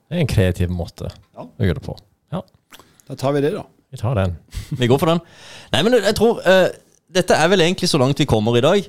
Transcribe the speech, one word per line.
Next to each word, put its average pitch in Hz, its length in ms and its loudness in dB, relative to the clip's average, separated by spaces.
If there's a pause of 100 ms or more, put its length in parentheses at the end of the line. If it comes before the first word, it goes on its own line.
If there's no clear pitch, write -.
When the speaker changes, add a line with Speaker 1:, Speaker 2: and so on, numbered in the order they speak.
Speaker 1:
det 170 120 -6
er 160 60 0
en - 100 -4
kreativ 92 360 0
måte 85 400 -8 (200)
Speaker 2:
Ja. 123 160 -18
Speaker 1:
å - 160 -8
gjøre 85 160 -2
det - 80 -14
på. - 80 -10 (360)
Ja. 143 120 -8 (640)
Speaker 2:
Da 135 80 -14
tar 135 200 -2
vi 143 80 0
det 151 120 -2
da. - 80 -10 (220)
Speaker 1:
Vi - 120 -20
tar 107 220 -4
den. 90 160 -2 (400)
Speaker 3:
Vi 123 160 0
går 139 80 4
for 175 80 0
den. 170 140 2 (480)
Nei, 107 120 0
men 233 140 2
jeg 208 220 2
tror, 220 260 0
eh, 185 240 4 (480)
dette 180 160 0
er 147 160 4
vel 185 160 2
egentlig 180 240 -2
så - 100 0
langt 135 220 2
vi 147 80 0
kommer 113 300 2
i 120 40 4
dag. 180 280 2